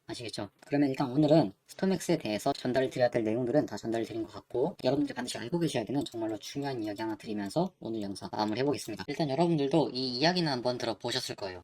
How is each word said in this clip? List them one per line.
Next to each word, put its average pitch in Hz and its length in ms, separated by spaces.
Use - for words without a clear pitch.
아시겠죠? 113 400
그러면 143 300
일단 131 200
오늘은 143 420
스톰엑스에 180 520
대해서 107 340
전달을 131 380
드려야 123 200
될 117 140
내용들은 120 420
다 107 100
전달을 113 300
드린 - 160
것 - 100
같고, 123 520
여러분들이 135 300
반드시 120 240
알고 120 200
계셔야 135 260
되는 123 200
정말로 113 340
중요한 135 440
이야기 107 200
하나 113 140
드리면서 107 640
오늘 113 220
영상 98 300
마무리 107 280
해보겠습니다. 113 480
일단 147 200
여러분들도 143 640
이 127 260
이야기는 165 320
한번 123 280
들어보셨을 120 560
거예요. 92 300